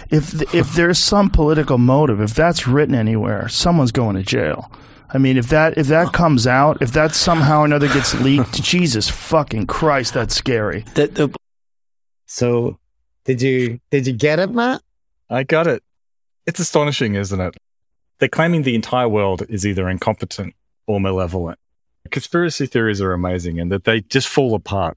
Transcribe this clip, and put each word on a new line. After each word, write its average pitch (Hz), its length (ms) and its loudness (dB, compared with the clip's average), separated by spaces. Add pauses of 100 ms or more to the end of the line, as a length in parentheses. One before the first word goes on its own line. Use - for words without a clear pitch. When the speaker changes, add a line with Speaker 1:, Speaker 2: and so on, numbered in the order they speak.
(100)
Speaker 1:
If 151 200 0
th-, 156 240 -4
if 160 200 0
there's 170 240 2
some 202 320 2
political 151 480 2
motive, 127 420 4
if 107 140 -2
that's - 320 0
written 139 280 2
anywhere, 107 540 -2
someone's 151 440 2
going 110 240 0
to 95 60 -2
jail. 95 480 -4 (420)
I 135 60 0
mean, 131 180 4
if 120 140 0
that, 156 260 4
if 139 120 0
that 160 180 4
Speaker 2:
Oh. - 40 -4
Speaker 1:
comes 147 360 2
out, 135 340 2
if 127 120 0
that 156 220 2
somehow 151 460 2
or 151 60 4
another 147 220 2
gets 135 320 0
leaked, 135 420 2
Speaker 2:
<laughs> - 0 -
Speaker 1:
Jesus 147 480 0
fucking 127 560 0
Christ, 139 480 0
that's 113 200 -2
scary. 107 500 -2 (100)
Speaker 2:
The, 147 140 4
the 147 260 -2 (920)
Speaker 3:
So, 120 520 -2 (460)
did 127 180 -2
you, 127 360 -2 (120)
did 135 160 0
you 135 80 -2
get 147 240 0
it, 190 120 -2
Matt? 247 300 -2 (500)
Speaker 4:
I 127 140 -2
got 160 220 0
it. 131 160 -2 (640)
It's 170 140 -6
astonishing, 147 540 0
isn't 98 260 -4
it? 87 160 -6 (640)
They're 135 100 0
claiming 165 340 0
the 131 120 0
entire 123 340 0
world 98 400 0
is 101 180 -4
either 95 220 -2
incompetent 92 680 -6 (320)
or 101 140 -2
malevolent. 92 580 -4 (520)
Conspiracy 151 560 -2
theories 110 340 0
are 95 120 0
amazing 90 460 -4
in 85 100 -4
that 98 160 -2
they 113 180 2
just - 260 -2
fall 127 260 0
apart 92 420 -4